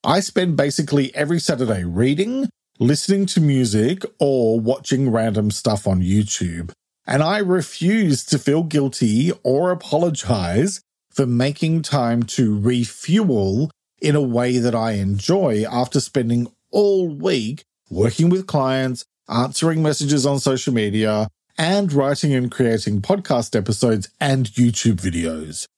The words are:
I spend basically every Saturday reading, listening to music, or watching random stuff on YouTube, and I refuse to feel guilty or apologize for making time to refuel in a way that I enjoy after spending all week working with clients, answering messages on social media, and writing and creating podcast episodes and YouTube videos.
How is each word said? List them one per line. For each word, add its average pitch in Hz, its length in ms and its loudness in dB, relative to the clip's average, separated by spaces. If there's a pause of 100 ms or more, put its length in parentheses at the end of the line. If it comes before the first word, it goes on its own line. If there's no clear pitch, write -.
I 170 180 2
spend 185 360 -2
basically 143 580 0
every 147 260 0
Saturday 117 440 -2
reading, 147 640 0 (300)
listening 180 480 2
to 180 140 0
music, 131 640 2 (140)
or 120 400 2
watching 131 520 0
random 110 400 0
stuff - 360 -2
on 95 160 2
YouTube, 90 680 -2 (340)
and 139 160 0
I 175 180 2
refuse 180 880 0
to 147 120 0
feel 151 240 0
guilty 139 720 0 (100)
or 151 300 0
apologize 147 1080 -2 (300)
for 135 160 0
making 147 560 0
time 120 400 0
to 110 360 0
refuel 123 1120 0 (300)
in 151 160 2
a 147 60 2
way 123 360 0
that 120 160 0
I 113 180 -2
enjoy 107 720 0
after 123 360 -2
spending 120 500 -2 (200)
all 196 380 2
week 147 560 -4 (260)
working 113 400 2
with 190 160 0
clients, 131 580 -2 (240)
answering 147 540 0
messages 143 420 0
on 139 140 2
social 131 340 0
media, 107 560 0 (300)
and 180 340 0
writing 139 400 0
and 123 180 0
creating 107 520 0
podcast 151 520 -2
episodes 110 540 0 (120)
and 135 260 0
YouTube 120 500 2
videos. 82 680 -6 (120)